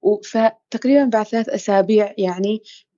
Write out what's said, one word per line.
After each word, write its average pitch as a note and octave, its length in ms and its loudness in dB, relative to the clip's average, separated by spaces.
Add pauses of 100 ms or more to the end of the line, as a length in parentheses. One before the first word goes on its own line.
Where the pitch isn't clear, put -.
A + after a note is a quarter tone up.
و-، G#3 200 0
فتقريبًا A#3 840 0
بعد A3 200 0
ثلاث A3+ 240 -4
أسابيع G3+ 680 0
يعني، G3 440 -4 (360)